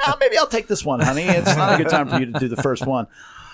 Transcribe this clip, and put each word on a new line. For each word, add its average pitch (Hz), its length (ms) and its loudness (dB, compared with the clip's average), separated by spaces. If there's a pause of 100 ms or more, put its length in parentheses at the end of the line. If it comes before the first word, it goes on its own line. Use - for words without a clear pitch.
"Well, 277 140 0
maybe 480 160 2
I'll 311 100 2
take 226 200 -4
this - 180 -4
one, 143 160 -2
honey. 143 220 0
It's 175 340 2
not 165 200 2
a 160 60 2
good 156 80 -2
time 151 160 2
for - 120 -2
you 127 120 -2
to 127 80 -4
do 127 80 -2
the 117 160 -4
first 131 240 0
one." 127 200 -2 (460)